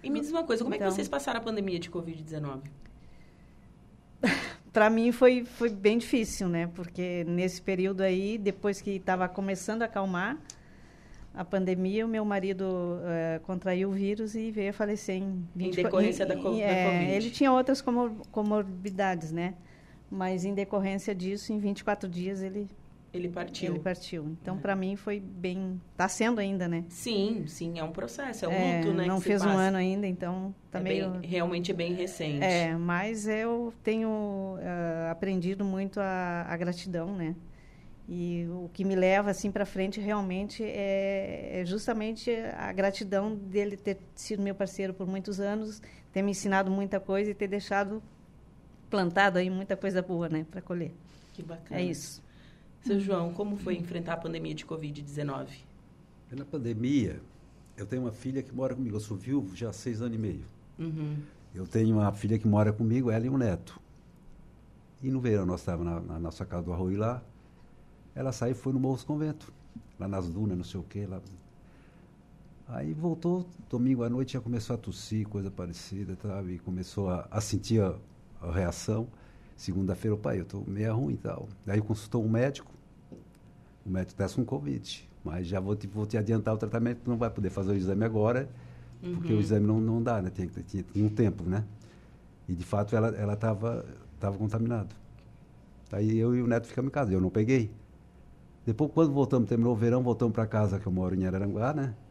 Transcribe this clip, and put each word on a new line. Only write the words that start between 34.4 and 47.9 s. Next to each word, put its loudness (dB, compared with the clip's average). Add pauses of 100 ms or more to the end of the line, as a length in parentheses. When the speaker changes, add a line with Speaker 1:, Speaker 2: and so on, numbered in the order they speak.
Speaker 2:
ah, -2
aprendido 0
muito -2
a, -2
a -2
gratidão, -2
né? -2 (760)
E -2
o -8
que -2
me 4
leva, 6
assim, 0
pra 0
frente -2
realmente -2
é, -2
é -2
justamente -2 (260)
a -4
gratidão 2
dele -2
ter -2 (180)
sido -4
meu 0
parceiro -2
por -6
muitos -4
anos, -2 (300)
ter 0
me 2
ensinado 2
muita 0
coisa 0
e -4
ter -2
deixado 0 (880)